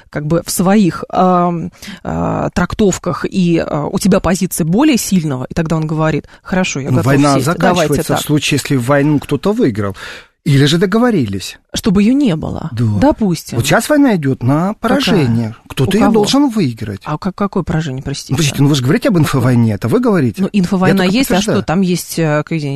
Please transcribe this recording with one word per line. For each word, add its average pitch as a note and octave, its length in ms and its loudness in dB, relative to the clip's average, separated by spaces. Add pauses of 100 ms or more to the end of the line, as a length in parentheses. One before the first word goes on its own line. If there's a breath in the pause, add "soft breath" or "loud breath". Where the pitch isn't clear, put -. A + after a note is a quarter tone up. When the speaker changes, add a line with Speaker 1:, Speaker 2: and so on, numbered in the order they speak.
Speaker 1:
как D3+ 160 -6
бы D#3+ 200 0
в - 60 -8
своих, F#3 580 2
ам, F3 640 0 (320 loud breath)
а, E3 480 -4
трактовках, - 800 -2
и, E3+ 280 2
а, - 300 -4
у F#3+ 120 -4
тебя F#3+ 200 2
позиция F3+ 460 -2
более A#3 320 2
сильного, D3+ 520 -2
и - 40 -14
тогда D#3+ 220 -2
он D#3 120 -2
говорит: D#3 400 -2 (160 loud breath)
«Хорошо, F#3 360 -4
я C3+ 100 -6
Speaker 2:
Ну, B2+ 80 2
Speaker 1:
готов G#2+ 100 0
Speaker 2:
война C#3 280 4
Speaker 1:
сесть, B2+ 100 0
давайте E3 180 -2 (100)
Speaker 2:
заканчивается D3+ 400 0
Speaker 1:
так». - 80 0
Speaker 2:
в - 40 -10
случае, D3 360 0
если C#3+ 160 -2
войну C#3+ 420 2
кто-то - 320 -2
выиграл. A2 440 -2 (500 loud breath)
Или C#3 200 4
же E3 120 2
договорились. F#3 800 0 (160)
Speaker 1:
Чтобы G3 300 2
ее A#3 100 4
не C4+ 240 2
было. - 340 -6
Speaker 2:
Да. A#2 140 -2 (160)
Speaker 1:
Допустим. G3+ 560 0
Speaker 2:
Вот - 100 -2
щас G3+ 220 0
война C#4+ 260 4
идет C3+ 280 -2
на D#3+ 320 0
Speaker 1:
Какая? - 0 -
Speaker 2:
поражение. C#3 800 0 (120)
Кто-то - 240 -2
Speaker 1:
У - 40 2
Speaker 2:
ее A#3 100 4
Speaker 1:
кого? A#3 80 4
Speaker 2:
должен B3 360 2
выиграть. A#2 540 -4
Speaker 1:
А D3+ 140 -6
как, - 180 -6
какое G3 280 -4
поражение, D#3 380 -4
простите? - 300 -8
Speaker 2:
Ну, C3 60 0
подождите, C#3 260 0
ну C#3+ 60 4
вы D3+ 60 2
же B2+ 80 -2
говорите G#3 260 0
об F3+ 80 2
инфовойне, A#2+ 560 2
это A2+ 160 -4
вы A#3+ 100 2
говорите? F#3 440 0
Speaker 1:
Ну, G3 100 -2
Speaker 2:
Я G#3 80 2
Speaker 1:
инфовойна F#3 420 0
Speaker 2:
только F#3 100 0
Speaker 1:
есть, B3+ 180 0
а F#3 100 2
что, G#3 100 -2
Speaker 2:
подтверждаю. G#2+ 140 0
Speaker 1:
там E3+ 160 0
есть, F3+ 380 -4
э, D3+ 260 0
к-, - 60 -12
не E3 80 -4 (160)